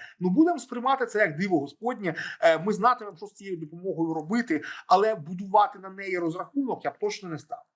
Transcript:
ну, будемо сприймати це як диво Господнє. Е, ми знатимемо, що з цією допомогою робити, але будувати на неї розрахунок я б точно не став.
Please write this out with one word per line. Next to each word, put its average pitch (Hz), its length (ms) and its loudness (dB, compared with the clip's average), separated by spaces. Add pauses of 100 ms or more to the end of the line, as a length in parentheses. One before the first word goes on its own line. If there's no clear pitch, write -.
(200)
ну, 180 100 2
будемо 311 300 6
сприймати 247 460 0
це 214 140 -2
як 165 180 2
диво 185 220 2
Господнє. 196 560 -4 (260)
Е, 165 180 6
ми 196 140 0
знатимемо, 208 440 0
що 202 100 -14
з - 60 -18
цією 196 240 -8
допомогою 165 560 -4
робити, 160 480 -2 (260)
але 208 280 4
будувати 190 640 0
на 190 100 -14
неї 190 300 -6
розрахунок 180 680 -4
я 139 60 0
б - 80 -20
точно 208 300 -4
не 160 100 -6
став. - 240 -14 (120)